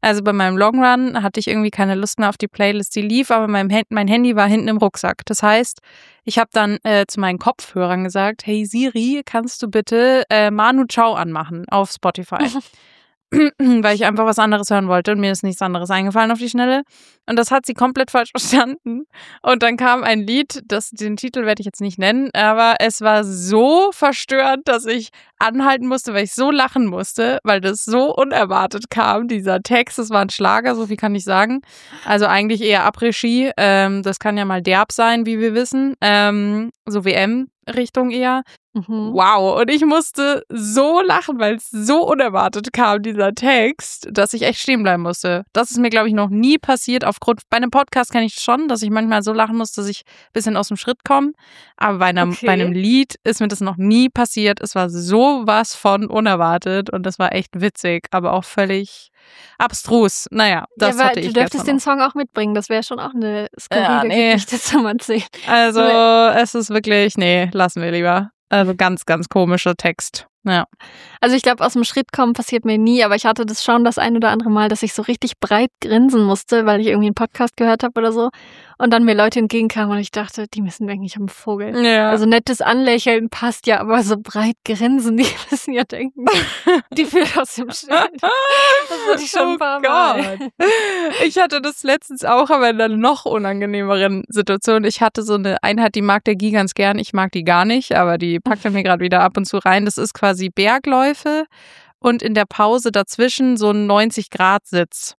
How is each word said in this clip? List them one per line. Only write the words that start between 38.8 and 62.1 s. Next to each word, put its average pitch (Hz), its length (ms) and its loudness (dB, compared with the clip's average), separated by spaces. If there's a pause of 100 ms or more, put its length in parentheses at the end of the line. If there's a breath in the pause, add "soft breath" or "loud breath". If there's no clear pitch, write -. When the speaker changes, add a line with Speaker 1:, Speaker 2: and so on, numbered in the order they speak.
Speaker 1:
Wow. 190 480 2
Und 240 100 2
ich 302 140 2
musste 294 640 0
so 254 520 2
lachen, 349 380 0
weil 214 180 0
es - 140 -12
so 247 380 2
unerwartet 208 640 0
kam, 208 300 2
dieser 208 300 -2
Text, 247 760 -2
dass 202 240 0
ich 226 80 -4
echt 247 180 0
stehen 254 220 0
bleiben 175 220 0
musste. 175 480 -4
Das 233 180 -2
ist 240 80 -4
mir, 240 120 2
glaub 220 180 2
ich, 214 40 0
noch 208 180 0
nie 247 280 2
passiert. 254 460 -2
Aufgrund, 226 460 -2
bei 226 80 0
einem 240 120 -2
Podcast 262 400 0
kenn 233 140 0
ich 214 100 -6
schon, 262 320 0
dass 226 160 -2
ich 208 80 -4
manchmal 220 320 0
so 214 100 -4
lachen 220 240 0
muss, 226 160 -4
dass 202 140 -6
ich 202 200 -8
ein - 260 -20
bisschen 214 240 -2
aus 202 120 -2
dem 208 80 -4
Schritt - 280 -10
komme. 277 280 2 (440 soft breath)
Aber 202 220 -2
bei 185 80 2
einem, 175 240 2
Speaker 2:
Okay. 180 160 -6
Speaker 1:
bei 196 80 2
einem 180 180 0
Lied 226 500 0
ist 226 180 -2
mir 220 60 0
das 202 140 -6
noch 190 160 -4
nie 220 320 4
passiert. 214 520 0
Es - 140 -10
war 180 160 0
sowas 220 840 2
von 202 340 0
unerwartet 190 800 0
und 185 160 -6
das 190 140 -6
war 185 120 0
echt 185 280 -6
witzig, 175 500 -2
aber 180 220 0
auch 180 120 -2
völlig 196 640 -4 (480 soft breath)
abstrus. - 720 0
Naja, 202 360 0 (100)
das 214 140 2
Speaker 2:
Ja, 247 120 -4
aber - 80 4
Speaker 1:
hatte 240 100 -2
Speaker 2:
du - 60 -4
Speaker 1:
ich 233 60 -4
Speaker 2:
dürftest 240 200 2 (120)
Speaker 1:
gestern - 20 -2
Speaker 2:
den 277 100 2
Speaker 1:
noch. 269 60 0
Speaker 2:
Song 277 180 0
auch 262 140 0